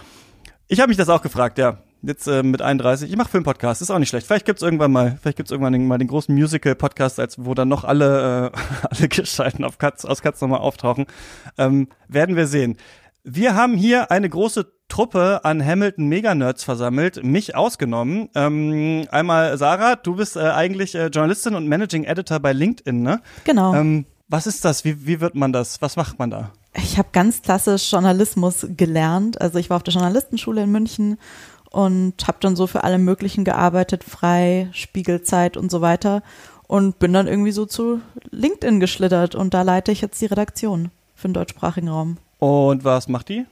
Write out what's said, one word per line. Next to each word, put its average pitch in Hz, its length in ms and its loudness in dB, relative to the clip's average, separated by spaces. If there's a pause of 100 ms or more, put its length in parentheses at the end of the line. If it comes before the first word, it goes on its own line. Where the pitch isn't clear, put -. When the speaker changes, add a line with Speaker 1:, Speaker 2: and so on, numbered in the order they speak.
(680)
Speaker 1:
Ich 190 140 2
hab 262 80 4
mich 214 80 4
das 180 120 2
auch 170 140 4
gefragt, 123 360 -2
ja. 123 200 0 (280)
Jetzt, 143 200 -8
äh, 135 160 0
mit 131 180 2
einunddreißig. 135 500 0
Ich 190 60 -4
mach 233 140 -2
Filmpodcast, 135 500 -2
ist 180 100 -6
auch 190 80 0
nicht 139 120 2
schlecht. 120 160 -6
Vielleicht 208 180 0
gibt's 202 160 -2
irgendwann 156 320 2
mal, 123 300 2
vielleicht 147 160 -4
gibt's 147 120 -8
irgendwann 135 220 0
den, 127 140 2
mal 127 100 2
den 123 120 0
großen 147 260 0
Musical-Podcast, 139 840 0
als, 123 240 -6
wo 123 120 -4
dann 131 140 0
noch 139 160 0
alle, 135 680 2
äh, - 40 -12 (140)
<laughs> - 180 -6
alle - 180 0
Gestalten - 560 -2
auf - 140 -8
Katz, - 260 -2
aus - 160 -4
Katz - 220 -4
nochmal 131 180 0
auftauchen. 127 460 -2 (500)
Ähm, 135 320 2 (200)
werden 165 280 2
wir 160 100 2
sehen. 135 300 0 (460)
Wir 185 320 0
haben 240 240 2
hier 233 320 2
eine 190 180 2
große 196 380 -2 (220)
Truppe 196 580 0
an 156 180 0
Hamilton-Meganerds 170 1000 0
versammelt, 127 600 -2
mich 156 320 0
ausgenommen. 143 800 -2
Ähm, 151 760 0
einmal 160 460 2
Sarah, 185 400 2
du 180 200 -6
bist, 202 200 -4
äh, 165 40 -4
eigentlich, 185 540 -2
äh, 165 120 -2
Journalistin 160 480 0
und 160 120 -4
Managing 160 380 0
Editor 160 360 -2
bei 139 120 2
LinkedIn, 139 500 0
ne? 175 200 0 (220)
Speaker 2:
Genau. 202 300 4
Speaker 1:
Ähm, 151 300 2 (240)
was 156 180 -2
ist 202 200 -2
das? 156 180 0
Wie, 147 220 -4
wie 160 160 -2
wird 170 140 -2
man 135 180 2
das? 123 260 -4
Was 147 160 -4
macht - 220 -4
man 120 120 -4
da? 107 200 -10 (240)
Speaker 2:
Ich - 240 -2
hab - 160 0
ganz 202 260 2
klassisch 196 500 0
Journalismus 190 760 2 (100)
gelernt. 165 640 0
Also 170 180 0
ich 170 120 -4
war 175 80 0
auf 170 40 -6
der 175 120 -2
Journalistenschule 214 720 -2
in 202 80 2
München 214 460 -2 (520)
und 185 440 0 (120)
hab - 140 -4
dann 190 160 2
so 185 100 0
für - 180 -2
alle 185 140 2
möglichen 196 460 0
gearbeitet, 180 600 0
Frei, 175 680 0
Spiegel, 175 500 -4
Zeit 175 340 0
und 180 140 -4
so 175 100 -2
weiter. 202 420 2 (440)
Und 196 340 0
bin 180 120 2
dann 190 140 4
irgendwie 202 260 0
so 208 140 -4
zu 233 340 -2 (300)
LinkedIn 233 500 0
geschlittert 180 540 0
und 190 200 -2
da 185 80 4
leite 185 300 2
ich 202 80 -2
jetzt - 200 -6
die 226 60 -2
Redaktion 202 640 -2 (240)
für - 140 -6
den 185 60 0
deutschsprachigen 170 540 -4
Raum. 160 280 -4 (220)
Speaker 1:
Und 139 460 2
was 127 240 0
macht 127 200 -4
die? 226 240 -6